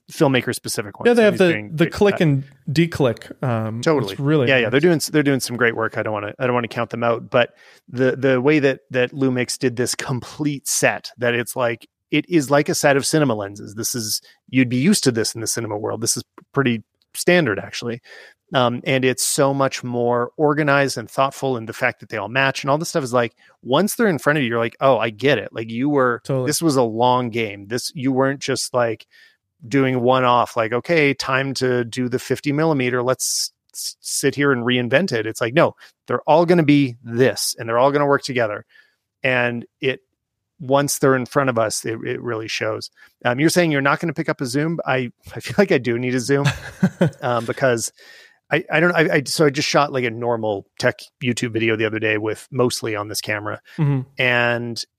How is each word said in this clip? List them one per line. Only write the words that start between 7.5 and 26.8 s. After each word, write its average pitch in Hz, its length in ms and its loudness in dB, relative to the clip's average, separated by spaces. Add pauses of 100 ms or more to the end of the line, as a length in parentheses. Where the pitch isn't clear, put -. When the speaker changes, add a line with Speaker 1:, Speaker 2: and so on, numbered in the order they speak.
Speaker 1:
the, 123 260 0
the 131 240 2
way 147 200 4
that, 135 220 0 (100)
that 123 200 0
Lumix 127 480 -2
did 123 160 -2
this 120 200 -2
complete 143 720 -6
set, - 480 0
that 120 160 0
it's 120 240 -4
like, 117 320 -2 (200)
it 151 200 -2
is 147 200 2
like 147 200 4
a 165 60 0
set 139 200 4
of 127 100 0
cinema 143 300 2
lenses. 104 400 -10
This 107 200 -6
is, 107 260 -6 (280)
you'd 127 200 2
be 123 80 -2
used 175 260 2
to 135 80 4
this 113 240 -2
in 113 60 -10
the 107 60 -6
cinema 107 300 -4
world. 107 220 -4
This 113 160 -2
is 117 80 -8 (300)
pretty 123 300 0 (320)
standard, 151 440 2
actually. 113 420 -8 (520)
Um, 123 320 2
and 131 180 2
it's 127 200 0
so 139 320 2
much 135 280 -2
more 120 540 -2
organized 143 600 2
and 104 100 -10
thoughtful, 135 480 -2
and 113 100 -8
the 113 60 -10
fact 123 260 -2
that 120 100 -20
they 113 80 -6
all 101 120 -6
match 135 340 0
and 139 60 -2
all 143 80 4
this 165 120 -4
stuff 160 140 -2
is 117 80 -6
like, 120 240 0 (280)
once 151 320 2
they're 233 120 2
in 170 120 0
front 147 180 2
of 143 60 0
you, 113 60 0
you're 117 100 0
like, 117 200 -2
"Oh, 135 200 4
I 117 100 -2
get 117 300 2
it." - 120 -10
Like, 113 200 -8
you 123 180 -2
were, 127 340 2
Speaker 2:
Totally. 131 220 -2
Speaker 1:
this 147 160 -2
was 156 140 2
a 131 80 4